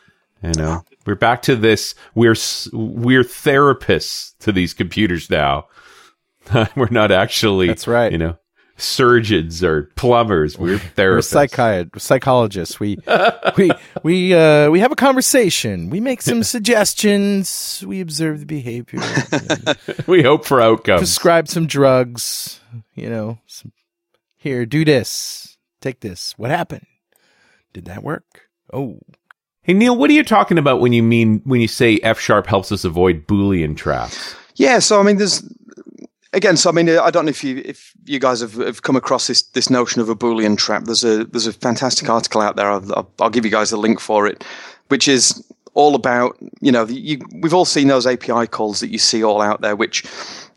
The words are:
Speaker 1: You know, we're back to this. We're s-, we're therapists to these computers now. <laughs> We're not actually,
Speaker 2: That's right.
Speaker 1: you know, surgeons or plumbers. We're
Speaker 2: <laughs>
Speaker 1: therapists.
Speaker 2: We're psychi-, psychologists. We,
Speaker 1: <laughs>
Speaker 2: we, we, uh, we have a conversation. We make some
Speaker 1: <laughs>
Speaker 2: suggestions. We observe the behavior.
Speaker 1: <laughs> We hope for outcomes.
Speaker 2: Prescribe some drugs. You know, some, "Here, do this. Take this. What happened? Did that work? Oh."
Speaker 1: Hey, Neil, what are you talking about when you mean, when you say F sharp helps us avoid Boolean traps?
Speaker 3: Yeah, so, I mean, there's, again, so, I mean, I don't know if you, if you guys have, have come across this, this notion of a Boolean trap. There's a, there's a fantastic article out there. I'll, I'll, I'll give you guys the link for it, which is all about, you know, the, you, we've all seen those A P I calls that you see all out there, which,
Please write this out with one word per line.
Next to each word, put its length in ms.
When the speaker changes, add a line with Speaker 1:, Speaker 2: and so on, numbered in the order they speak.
Speaker 1:
You 160
know, 260
we're 80
back 300
to 120
this. 380
We're 180
s-, 420
we're 500
therapists 1160
to 120
these 220
computers 560
now. 380
<laughs> 560
We're 140
not 220
actually, 560
Speaker 2:
That's 200
right. 240
Speaker 1:
you 60
know, 180
surgeons 840
or 320
plumbers. 640
We're 200
Speaker 2:
<laughs> 0
Speaker 1:
therapists. 560
Speaker 2:
We're 120
psychi-, 540
psychologists. 800
We, 160
Speaker 1:
<laughs> 300
Speaker 2:
we, 120
we, 320
uh, 360
we 100
have 100
a 60
conversation. 920
We 100
make 220
some 200
Speaker 1:
<laughs> 0
Speaker 2:
suggestions. 1400
We 140
observe 400
the 60
behavior. 580
Speaker 1:
<laughs> 60
We 160
hope 240
for 160
outcomes. 380
Speaker 2:
Prescribe 460
some 200
drugs. 920
You 160
know, 360
some, 240
"Here, 300
do 180
this. 720
Take 200
this. 360
What 140
happened? 360
Did 100
that 180
work? 460
Oh." 260
Speaker 1:
Hey, 120
Neil, 220
what 140
are 40
you 100
talking 340
about 220
when 120
you 100
mean, 420
when 160
you 80
say 300
F 200
sharp 280
helps 260
us 120
avoid 440
Boolean 480
traps? 580
Speaker 3:
Yeah, 240
so, 180
I 60
mean, 140
there's, 260
again, 240
so, 140
I 20
mean, 160
I 220
don't 160
know 40
if 140
you, 200
if 280
you 120
guys 220
have, 140
have 280
come 140
across 320
this, 140
this 280
notion 300
of 80
a 80
Boolean 420
trap. 260
There's 200
a, 200
there's 220
a 60
fantastic 560
article 320
out 160
there. 140
I'll, 240
I'll, 160
I'll 100
give 140
you 60
guys 200
the 60
link 240
for 260
it, 160
which 180
is 400
all 200
about, 420
you 120
know, 120
the, 100
you, 260
we've 140
all 120
seen 200
those 200
A 100
P 160
I 140
calls 340
that 80
you 100
see 240
all 180
out 200
there, 160
which, 280